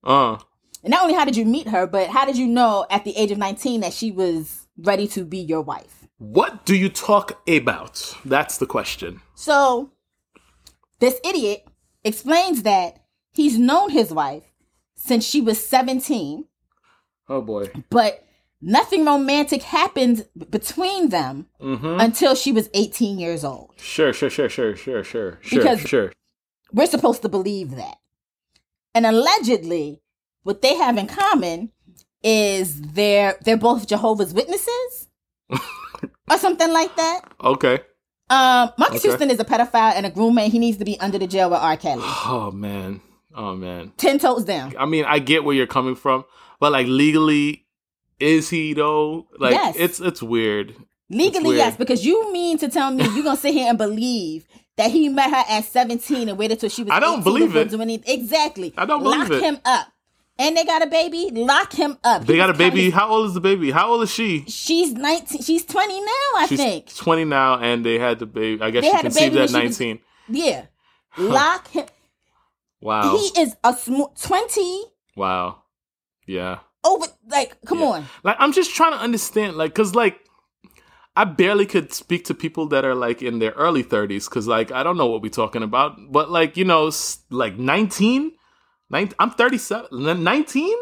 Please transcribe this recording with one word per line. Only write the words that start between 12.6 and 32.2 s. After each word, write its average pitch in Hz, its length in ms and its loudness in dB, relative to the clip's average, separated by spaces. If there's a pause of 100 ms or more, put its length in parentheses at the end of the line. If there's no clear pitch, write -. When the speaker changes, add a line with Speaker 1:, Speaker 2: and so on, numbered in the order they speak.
Speaker 2:
that 190 400 0 (300)
he's 285 260 2
known 302 320 4
his 226 220 2
wife 151 320 -4 (500)
since 233 300 0
she - 160 0
was 220 240 0
seventeen. 254 800 -2 (840)
Speaker 1:
Oh, 135 140 -4
boy. 104 280 -6 (200)
Speaker 2:
But 220 340 0 (360)
nothing 277 440 2
romantic 285 600 2
happened 262 640 0 (120)
b-, - 100 -16
between 359 600 -2
them 151 380 -2 (140)
Speaker 1:
Mm-hmm. 135 400 -4
Speaker 2:
until 247 360 4
she 277 160 -2
was 220 220 2
eighteen 202 440 0
years 170 260 -6
old. - 320 -12
Speaker 1:
Sure, 147 360 0
sure, 135 180 -2
sure, 139 180 0
sure, 110 280 -2
sure, 120 280 -6
sure, 98 380 -8
sure, - 180 0
Speaker 2:
Because 226 200 4
Speaker 1:
sure. 123 320 0 (600)
Speaker 2:
we're 277 140 4
supposed 240 360 0
to 214 60 -4
believe 185 480 -4
that. 95 220 -14 (960)
And 226 120 4
allegedly, 220 960 0 (420)
what 196 180 -4
they 277 140 4
have 247 220 2
in 202 100 -4
common 226 640 -2 (500)